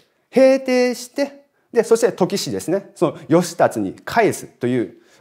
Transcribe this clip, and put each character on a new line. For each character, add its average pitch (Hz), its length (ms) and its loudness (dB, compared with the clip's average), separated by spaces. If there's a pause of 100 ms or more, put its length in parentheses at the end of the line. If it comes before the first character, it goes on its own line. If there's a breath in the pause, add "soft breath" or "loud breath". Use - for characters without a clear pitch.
(300)
平 262 300 4
定 247 360 0
し - 140 -16
て、 - 340 -8 (280)
で、 226 120 2
そ 226 120 2
し 226 60 0
て 208 100 2
土 180 160 -2
岐 196 100 -4
氏 135 140 -6
で 95 80 -4
す - 100 -10
ね、 196 260 -4
そ 160 120 0
の 139 100 -4 (100)
義 175 280 0
達 120 240 2
に 92 140 -4 (120)
返 208 280 0
す - 140 -12
と - 200 -8
い 127 140 0
う 87 160 -8 (240 soft breath)